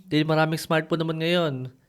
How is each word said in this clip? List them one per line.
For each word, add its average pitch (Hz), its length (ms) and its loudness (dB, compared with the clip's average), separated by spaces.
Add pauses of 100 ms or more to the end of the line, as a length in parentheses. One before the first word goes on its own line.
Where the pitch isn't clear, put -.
dahil 151 160 2
maraming 156 320 2
smartphone 160 400 0
naman 160 240 -2
ngayon. 160 480 0 (200)